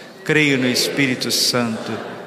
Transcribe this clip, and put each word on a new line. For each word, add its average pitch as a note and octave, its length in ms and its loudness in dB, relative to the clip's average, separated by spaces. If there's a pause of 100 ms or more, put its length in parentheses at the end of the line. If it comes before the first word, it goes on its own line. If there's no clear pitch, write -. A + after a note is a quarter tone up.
(240)
Creio D3+ 340 4
no B2+ 80 2
Espírito B2 640 0
Santo A2+ 640 0 (340)